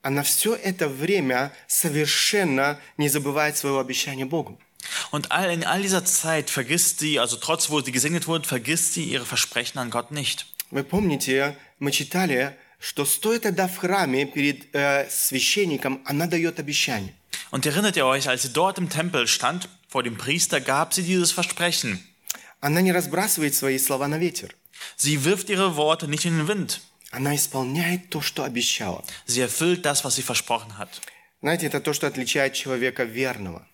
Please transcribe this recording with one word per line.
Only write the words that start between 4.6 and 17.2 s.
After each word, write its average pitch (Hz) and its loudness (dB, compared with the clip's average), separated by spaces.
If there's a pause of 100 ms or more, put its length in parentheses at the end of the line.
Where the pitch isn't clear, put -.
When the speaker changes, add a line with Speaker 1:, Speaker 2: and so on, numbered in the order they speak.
Speaker 2:
Und 147 -4
all, 180 2
in 165 -2
all 180 0
dieser 190 0
Zeit 160 2
vergisst 143 0
sie, 151 2
also 117 2
trotz, 160 0
wo 151 2
sie 127 -6
gesegnet 151 0
wurde, 160 -2
vergisst 143 0
sie 165 -2
ihre 131 -4
Versprechen 120 -2
an 120 -4
Gott 120 -4
nicht. 147 -4 (240)
Speaker 1:
Вы 135 -2
помните, 143 2 (220)
мы 139 0
читали, 143 0 (220)
что - -4
стоя 226 2
тогда 190 2
в 185 -6
храме 170 2
перед, 143 -2
э, 139 2
священником, 135 0
она 147 0
даёт 165 0
обещание. 135 -2 (360)